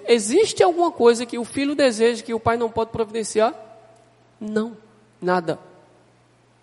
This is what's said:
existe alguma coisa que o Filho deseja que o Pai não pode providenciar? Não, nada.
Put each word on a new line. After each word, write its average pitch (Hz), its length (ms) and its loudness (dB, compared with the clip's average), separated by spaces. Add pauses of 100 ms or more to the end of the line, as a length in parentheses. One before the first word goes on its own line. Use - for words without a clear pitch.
existe 240 560 2
alguma 349 260 2
coisa 233 360 2
que 233 120 -10
o 247 60 -4
Filho 277 320 -4
deseja 233 480 2
que 226 100 -8
o 226 60 -2
Pai 233 160 0
não 233 160 -2
pode 226 200 -4
providenciar? 220 640 -2 (840)
Não, 214 380 -6 (440)
nada. 175 380 -2 (1040)